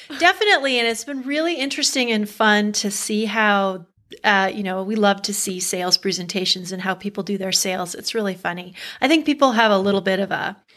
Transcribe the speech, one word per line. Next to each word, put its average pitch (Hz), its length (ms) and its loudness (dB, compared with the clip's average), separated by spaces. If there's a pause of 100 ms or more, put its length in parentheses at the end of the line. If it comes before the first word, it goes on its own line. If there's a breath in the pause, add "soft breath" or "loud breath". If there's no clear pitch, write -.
(200 loud breath)
Definitely. 339 600 4
And 233 80 2
it's 226 160 -2
been 269 200 -8
really 311 320 -2
interesting 269 580 0
and 208 160 0
fun 208 440 4
to 208 160 -2
see 214 360 -2
how, 202 640 2 (360)
uh, 196 300 4
you 208 100 -6
know, 185 200 -4
we 208 120 -4
love 202 280 4
to 202 100 -6
see 185 260 -4
sales 180 380 -2
presentations 180 720 -4
and 185 100 -8
how 190 120 -2
people 202 300 -8
do 202 140 -4
their 190 140 -4
sales. 185 420 -2
It's - 220 -8
really 202 200 -2
funny. 180 380 -8 (280 loud breath)
I 262 80 2
think 311 160 4
people 285 260 4
have 220 180 4
a 202 80 6
little 196 220 2
bit 190 220 0
of 190 100 -4
a 165 240 -4 (220 loud breath)